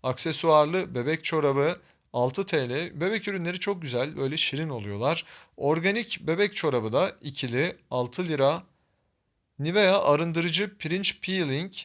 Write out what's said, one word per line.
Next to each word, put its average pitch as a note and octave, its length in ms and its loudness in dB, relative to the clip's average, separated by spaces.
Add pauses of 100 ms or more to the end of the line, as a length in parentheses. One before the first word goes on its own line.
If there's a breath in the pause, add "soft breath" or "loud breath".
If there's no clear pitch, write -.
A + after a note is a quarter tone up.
Aksesuarlı D#3 920 4
bebek C#3+ 280 -2
çorabı D3 580 2 (320 soft breath)
altı C3+ 320 0
T C3+ 240 0
L. D3 320 -4
Bebek G3+ 260 -2
ürünleri F3+ 320 -4
çok G3 220 -4
güzel, C#3 360 -4
böyle C#3 200 -2
şirin D#3 320 -2
oluyorlar. A2+ 560 -2 (320 loud breath)
Organik E3 640 0
bebek G3 340 0
çorabı A#2+ 380 0
da F3 280 2
ikili C#3 560 -4 (140)
altı B2+ 340 -2
lira. D3+ 380 2 (960)
Nivea F#3+ 420 4
arındırıcı E3+ 760 0
pirinç F3 440 -4
peeling F3 520 -2 (120)